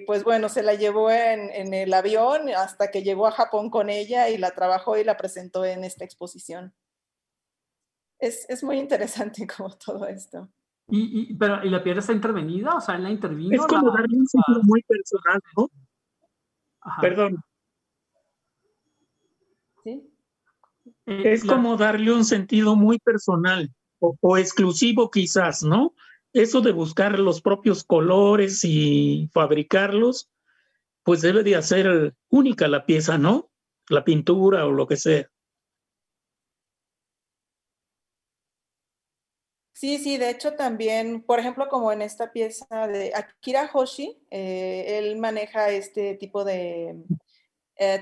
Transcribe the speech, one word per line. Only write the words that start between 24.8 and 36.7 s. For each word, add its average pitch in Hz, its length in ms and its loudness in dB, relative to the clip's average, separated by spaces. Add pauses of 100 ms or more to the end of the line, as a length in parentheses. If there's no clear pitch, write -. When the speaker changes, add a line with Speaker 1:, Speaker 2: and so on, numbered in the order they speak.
Speaker 3:
quizás, 185 520 0
¿no? 208 300 2 (400)
Eso 233 260 4
de 220 140 4
buscar 180 440 0
los 190 240 2
propios 196 440 0
colores 190 800 4
y 151 680 2
fabricarlos, 196 960 0 (720)
pues 170 180 2
debe 190 220 4
de 202 120 4
hacer 170 580 2 (160)
única 254 380 4
la 143 180 0
pieza, 156 320 2
¿no? 196 320 2 (380)
La 143 160 2
pintura 175 640 4
o 143 60 2
lo 139 140 0
que 139 120 -2
sea. 156 320 0 (4000)